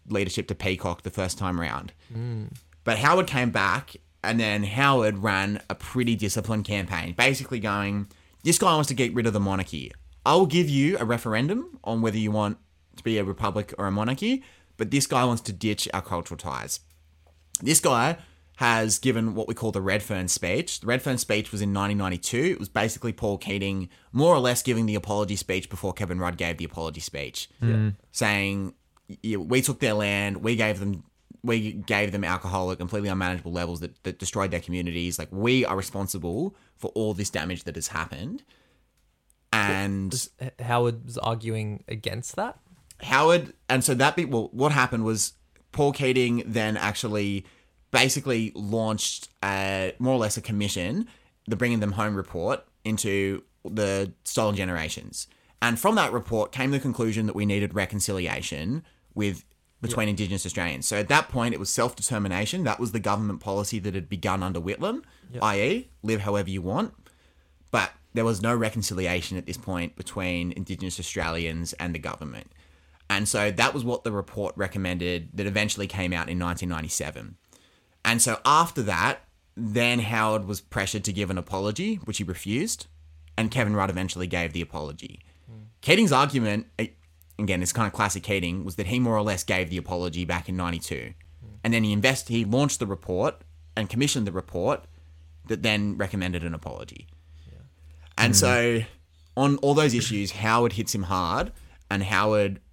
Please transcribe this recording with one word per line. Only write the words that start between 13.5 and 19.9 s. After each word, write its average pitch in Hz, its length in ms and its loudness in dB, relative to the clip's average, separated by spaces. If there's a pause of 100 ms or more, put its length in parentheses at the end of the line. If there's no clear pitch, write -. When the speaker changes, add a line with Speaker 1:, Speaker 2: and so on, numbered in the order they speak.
Speaker 1:
or 101 80 -2
a 98 40 0
monarchy, 135 520 0 (340)
but 110 140 -2
this 139 160 2
guy 127 180 4
wants 117 200 2
to 104 100 -8
ditch 104 400 -2
our 90 80 -2
cultural 87 340 -6
ties." 65 440 -8 (840)
This 156 180 4
guy 143 380 4 (380)
has 113 420 4
given 113 360 2
what 107 140 -2
we 113 60 -2
call 110 180 -2
the 98 80 0
Redfern 95 480 0